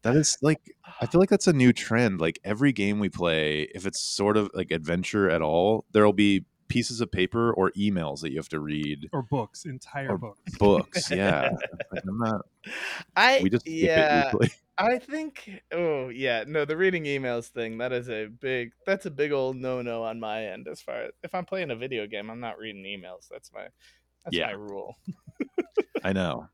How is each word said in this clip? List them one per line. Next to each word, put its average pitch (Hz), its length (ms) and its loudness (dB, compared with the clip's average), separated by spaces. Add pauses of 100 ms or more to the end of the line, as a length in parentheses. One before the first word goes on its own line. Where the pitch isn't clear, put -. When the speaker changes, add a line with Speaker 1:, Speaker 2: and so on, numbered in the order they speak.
Speaker 1:
That 117 120 2
is, 151 260 4
like, 147 200 2 (400)
I 117 60 0
feel 170 140 4
like 190 80 6
that's 196 200 4
a 175 40 6
new 123 200 8
trend. 113 480 2
Like, 82 240 0
every 113 280 2
game 104 280 0
we 98 80 0
play, 78 540 0 (120)
if 92 100 -12
it's - 160 -4
sort 104 360 0
of, 104 180 2
like, 92 160 -4
adventure 87 580 0
at 82 140 2
all, 87 480 2
there'll 104 220 8
be 98 320 4 (240)
pieces 120 320 -2
of 117 100 -2
paper 117 420 0
or 95 200 2
emails 87 480 -2
that 78 100 -6
you 67 60 -6
have 78 140 -6
to 78 100 -4
read. 76 520 -6
Speaker 2:
Or 139 100 -4
books, 117 420 -6
entire 135 460 -10
Speaker 1:
Or 135 80 -2
Speaker 2:
books. 123 380 -12
Speaker 1:
books, - 540 2
Speaker 3:
<laughs> - 0 -
Speaker 1:
yeah. 95 400 0 (420)
Like, 90 160 -8
I'm 104 100 -6
not, 110 240 -2 (760)
Speaker 3:
I, 254 260 6
Speaker 1:
we 95 80 2
just - 160 0
skip 160 80 -8
it 160 120 2
Speaker 3:
yeah, 151 400 4
Speaker 1:
usually. - 240 2 (140)
<laughs> - 140 -10
Speaker 3:
I 233 220 2
think, 277 600 -10 (100)
oh, 156 380 -2
yeah, 120 360 0
no, 147 180 0
the 151 120 -2
reading 180 280 2
emails 131 420 -2
thing, 113 320 -6
that 127 140 -2
is 123 160 -4
a 110 180 -4
big, 120 440 -4 (160)
that's 196 200 -2
a 170 40 -6
big 147 220 -2
old 131 240 0
no-no 123 480 -4
on 113 160 -6
my 110 260 -6
end 98 220 -12
as 110 120 -12
far 117 220 -8
as, - 80 -10 (140)
if 175 100 -10
I'm 180 100 -4
playing 175 280 -6
a 113 40 -4
video 120 300 -6
game, 107 240 -8
I'm 117 100 -14
not 117 180 -10
reading 104 260 -12
emails. 92 440 -14
That's - 240 -18
my, 98 140 -14 (580)
that's 160 120 -6
Speaker 1:
Yeah. - 100 0
Speaker 3:
my 107 60 -6
rule. 101 440 -12 (520)
<laughs> - 560 -4
Speaker 1:
I 98 80 2
know. 95 420 -2